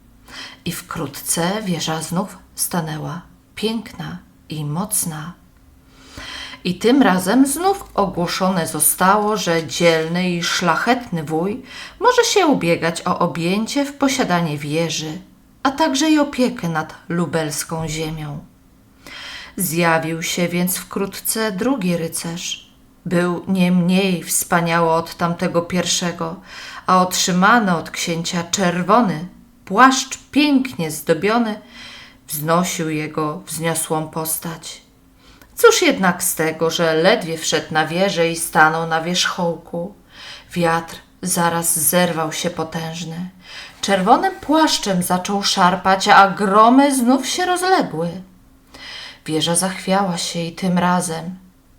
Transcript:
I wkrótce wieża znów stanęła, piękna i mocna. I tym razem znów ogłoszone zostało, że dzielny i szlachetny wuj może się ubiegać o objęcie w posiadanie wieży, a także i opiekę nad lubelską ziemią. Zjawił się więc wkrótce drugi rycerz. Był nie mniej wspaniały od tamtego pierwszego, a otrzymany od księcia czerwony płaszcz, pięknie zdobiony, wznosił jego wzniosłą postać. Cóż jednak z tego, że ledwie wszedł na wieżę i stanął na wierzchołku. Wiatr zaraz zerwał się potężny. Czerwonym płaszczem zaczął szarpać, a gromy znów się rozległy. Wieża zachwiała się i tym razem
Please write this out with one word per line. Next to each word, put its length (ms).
I 60
wkrótce 920
wieża 380
znów 360
stanęła, 640
piękna 600
i 160
mocna. 680
I 120
tym 260
razem 440
znów 380
ogłoszone 760
zostało, 720
że 300
dzielny 640
i 120
szlachetny 800
wuj 400
może 240
się 240
ubiegać 600
o 120
objęcie 640
w 80
posiadanie 640
wieży, 640
a 80
także 380
i 100
opiekę 500
nad 260
lubelską 800
ziemią. 520
Zjawił 680
się 240
więc 300
wkrótce 760
drugi 460
rycerz. 720
Był 420
nie 240
mniej 520
wspaniały 680
od 240
tamtego 460
pierwszego, 760
a 140
otrzymany 720
od 140
księcia 540
czerwony 840
płaszcz, 520
pięknie 600
zdobiony, 680
wznosił 600
jego 560
wzniosłą 640
postać. 720
Cóż 260
jednak 420
z 120
tego, 340
że 240
ledwie 440
wszedł 360
na 140
wieżę 420
i 60
stanął 520
na 140
wierzchołku. 920
Wiatr 420
zaraz 580
zerwał 540
się 160
potężny. 800
Czerwonym 540
płaszczem 680
zaczął 400
szarpać, 640
a 220
gromy 640
znów 320
się 180
rozległy. 640
Wieża 300
zachwiała 640
się 220
i 120
tym 260
razem 720